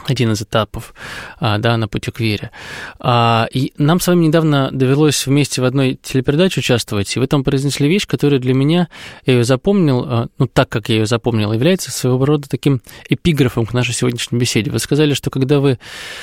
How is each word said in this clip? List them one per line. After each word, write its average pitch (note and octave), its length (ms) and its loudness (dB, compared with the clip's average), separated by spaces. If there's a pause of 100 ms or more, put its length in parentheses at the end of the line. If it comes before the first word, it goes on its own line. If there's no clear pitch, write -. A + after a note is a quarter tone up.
один A#2+ 260 0
из G#2+ 100 -2
этапов, - 540 -4 (440)
а, G#2+ 200 -2
да, A#2 180 0
на A2+ 100 -2
пути - 220 -6
к - 120 -8
вере. A2 280 -2 (500)
А, A#2 540 2
и C3 240 -2
нам D#3 220 2
с - 80 -4
вами F3 180 4
недавно D3+ 460 2
довелось C3+ 560 2
вместе C#3 340 0
в B2+ 40 2
одной C3 360 0
телепередаче C#3+ 600 0
участвовать, A2 540 -2
и A2 40 -2
вы C3 80 0
там C#3 160 0
произнесли C#3 440 0
вещь, G3 200 0
которая C#3+ 320 2
для B2+ 160 0
меня, D#3+ 320 2 (400)
я C3 60 6
её B2 100 4
запомнил, C3+ 640 2
а, A#2+ 200 -2 (120)
ну, C3 80 2
так, - 220 0
как A2 200 -4
я A#2 60 2
её A2 100 2
запомнил, A2 480 0
является D3 380 0
своего B2+ 340 0
рода D3 240 0
таким C#3 320 0 (280)
эпиграфом C3+ 580 0
к G#2+ 60 -10
нашей B2 200 0
сегодняшней B2 460 -2
беседе. A#2+ 320 0
Вы A2+ 80 -2
сказали, D3 340 0
что - 160 -4
когда C3+ 300 0
вы, C3+ 180 2 (460)